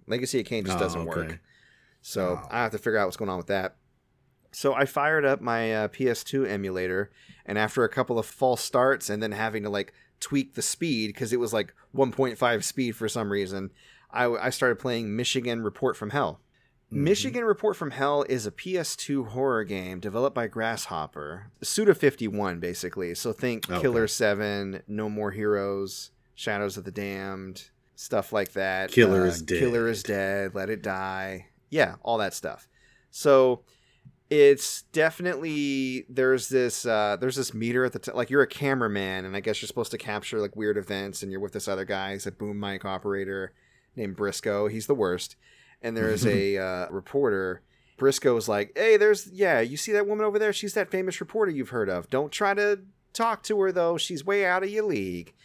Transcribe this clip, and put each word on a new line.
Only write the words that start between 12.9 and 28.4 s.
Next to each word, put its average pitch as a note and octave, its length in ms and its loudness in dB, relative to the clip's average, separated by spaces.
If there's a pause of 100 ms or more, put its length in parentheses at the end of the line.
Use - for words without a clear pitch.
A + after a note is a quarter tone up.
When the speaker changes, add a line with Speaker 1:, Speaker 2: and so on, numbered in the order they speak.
Speaker 1:
for A2+ 120 -4
some G#2+ 220 -2
reason, G2 400 -2 (400)
I, B2 140 0
I A#2 260 0
started B2 260 2
playing A#2 380 -4
Michigan A#2 480 -2
Report A2 340 -2
from G#2 140 -8
Hell. G#2+ 300 -2 (460)
Speaker 2:
Mm-hmm. C#3+ 160 -4
Speaker 1:
Michigan A#3 420 0
Report G#3+ 300 2
from D#3 160 -6
Hell C#3+ 380 2
is A#2 180 -2
a G2+ 60 -6
P F#3 260 -4
S D#3+ 160 -4
two C#3 300 -4
horror A#2 400 0
game F#2 340 -6
developed A2+ 380 -2
by A#2 100 -2
Grasshopper. F#2+ 1040 -6 (100)
Suda G3+ 360 4
fifty-one, G2+ 640 0
basically. F2 560 -6
So A#2 160 -4
think A#2 360 -4
Speaker 2:
Okay. F2+ 140 -2
Speaker 1:
Killer A#2+ 240 2
seven, G2+ 800 -2
No G#2+ 240 -6
More G#2 220 -4
Heroes, G2 800 -2 (240)
Shadows G2+ 400 -4
of F#2+ 80 -12
the F#2+ 80 -12
Damned, G2 800 -8 (260)
stuff - 360 -4
like G#2 200 -2